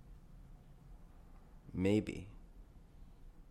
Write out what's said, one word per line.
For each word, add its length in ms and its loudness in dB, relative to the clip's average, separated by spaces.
Maybe, 540 8